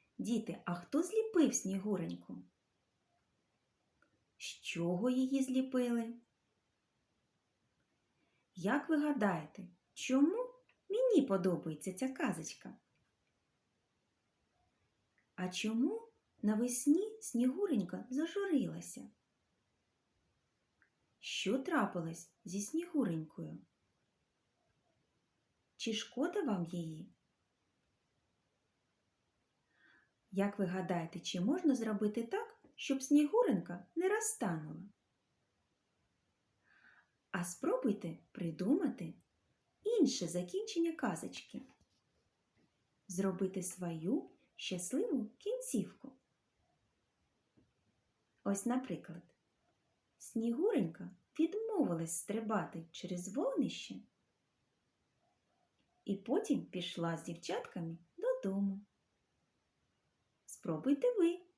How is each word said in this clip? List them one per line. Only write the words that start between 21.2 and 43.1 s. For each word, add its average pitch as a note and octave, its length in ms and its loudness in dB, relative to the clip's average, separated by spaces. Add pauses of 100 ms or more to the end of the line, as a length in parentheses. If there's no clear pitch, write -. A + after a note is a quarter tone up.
Що - 340 0
трапилось G3 760 -2 (120)
зі F#3 160 -6
Снігуренькою? G3+ 960 -4 (2250)
Чи A3 180 -2
шкода E4+ 480 -2
вам G3 220 2
її? E3 480 -6 (3250)
Як G3+ 280 0
ви G3 80 2
гадаєте, E3+ 540 -2
чи - 200 -4
можна D4 340 4
зробити A3 480 0
так, G#4+ 380 -6 (140)
щоб C4+ 280 -2
Снігуренька B3+ 920 4
не F4+ 140 2
розтанула? E3+ 760 -2 (2500)
А F3 140 0
спробуйте G#3 720 0 (140)
придумати F3+ 800 0 (680)
інше F#4 460 4
закінчення E4 640 -2
казочки. - 720 -6 (1500)
Зробити F#3 540 -2